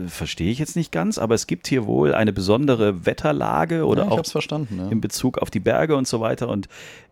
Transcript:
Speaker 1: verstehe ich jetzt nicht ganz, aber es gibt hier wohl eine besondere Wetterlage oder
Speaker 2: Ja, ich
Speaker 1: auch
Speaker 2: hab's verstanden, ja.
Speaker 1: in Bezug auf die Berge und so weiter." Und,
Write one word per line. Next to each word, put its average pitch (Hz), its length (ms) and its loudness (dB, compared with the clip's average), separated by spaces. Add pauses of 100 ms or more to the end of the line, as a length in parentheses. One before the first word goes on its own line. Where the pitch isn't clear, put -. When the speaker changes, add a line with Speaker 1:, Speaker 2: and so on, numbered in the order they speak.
Speaker 1:
verstehe 82 440 -4
ich 127 60 -4
jetzt - 180 -6
nicht 165 160 -2
ganz, 185 240 -2
aber - 180 2
es - 120 0
gibt - 200 -6
hier 123 200 0
wohl 113 280 4
eine 107 200 2
besondere 104 720 2
Wetterlage 156 800 0
oder - 160 4
Speaker 2:
Ja, 202 60 2
ich - 40 0
Speaker 1:
auch - 60 2
Speaker 2:
hab's - 140 -6
verstanden, 147 460 -4
ja. 92 120 -6
Speaker 1:
in 110 100 0
Bezug - 380 -2
auf - 120 -2
die 107 100 -4
Berge 139 360 2
und 131 100 -2
so 120 140 -2
weiter." 120 280 -2
Und, 107 200 -4 (440)